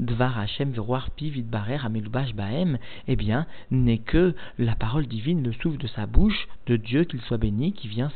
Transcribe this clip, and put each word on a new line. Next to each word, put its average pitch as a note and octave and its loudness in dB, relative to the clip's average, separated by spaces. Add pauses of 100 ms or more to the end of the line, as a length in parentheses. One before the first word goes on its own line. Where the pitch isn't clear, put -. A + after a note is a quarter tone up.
Dvar A#2+ 0
Hashem C3 -4
Veroar A#2+ -2
Pi D3+ -6
Vidbarer A#2 -4
Amelubash A2+ -4
Bahem, B2 0 (320)
eh C3 2
bien, A2+ 0 (240)
n'est B2 4
que E3 4 (240)
la A#2 2
parole B2+ 0
divine, B2 -2
le A#2 -2
souffle D3+ -4
de C3 -6
sa G#2 -4
bouche, G3+ 6 (200)
de A#2+ 4
Dieu, A#2 2
qu'il C3 -6
soit A#2 -2
béni, A2 0
qui A#2 -8
vient A#2+ -2